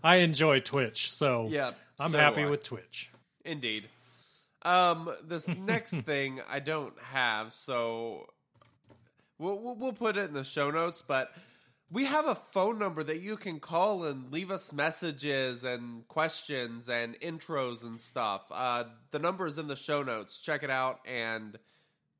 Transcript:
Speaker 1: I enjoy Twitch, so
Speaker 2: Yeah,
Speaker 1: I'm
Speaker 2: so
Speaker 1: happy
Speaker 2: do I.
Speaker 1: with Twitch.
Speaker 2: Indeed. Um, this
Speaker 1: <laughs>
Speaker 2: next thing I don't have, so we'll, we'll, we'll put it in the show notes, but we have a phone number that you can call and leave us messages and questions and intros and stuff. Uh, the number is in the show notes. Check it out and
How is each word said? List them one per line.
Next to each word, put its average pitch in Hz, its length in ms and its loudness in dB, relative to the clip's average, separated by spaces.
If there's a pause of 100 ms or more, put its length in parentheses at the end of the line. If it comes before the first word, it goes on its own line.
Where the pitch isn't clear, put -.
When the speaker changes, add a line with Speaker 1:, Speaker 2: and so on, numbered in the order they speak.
Speaker 1:
I 170 140 10
enjoy 156 440 6
Twitch, - 500 0
so 123 380 2
Speaker 2:
Yeah, 139 220 0 (280)
Speaker 1:
I'm 156 140 0
Speaker 2:
so 151 60 4
Speaker 1:
happy 147 240 8
Speaker 2:
do 147 60 2
I. - 20 2
Speaker 1:
with 143 120 0
Twitch. - 480 -10 (360)
Speaker 2:
Indeed. 113 420 -4 (720)
Um, 170 500 4 (160)
this 165 220 -4
Speaker 1:
<laughs> 170 80 0
Speaker 2:
next 220 460 0
thing 135 380 -2 (100)
I 139 80 -2
don't 143 340 -4 (120)
have, 117 500 0
so 117 720 -4 (1120)
we'll, 196 200 -2
we'll, 240 180 -6
we'll 247 180 -2
put 214 240 0
it 196 100 0
in 151 60 -8
the 135 100 -2
show 143 260 0
notes, 170 360 0
but 131 260 0 (580)
we 240 140 0
have 302 220 4
a 247 80 2
phone 208 440 0
number 175 240 -2
that 156 180 -2
you 208 180 -6
can 175 220 -6
call 180 440 2
and 131 260 -6
leave 180 200 -4
us - 220 -6
messages 143 920 -2
and 120 440 -6
questions 123 840 -4
and 117 300 -2
intros 139 640 -4
and 113 160 -10
stuff. 107 500 -2
Uh, 120 340 0 (280)
the 147 60 -4
number 180 280 -2
is 151 100 -6
in 156 120 -8
the 139 80 -6
show 147 260 -2
notes. 110 380 -6
Check 147 220 -4
it 139 80 -4
out 131 360 0
and 113 520 -4 (600)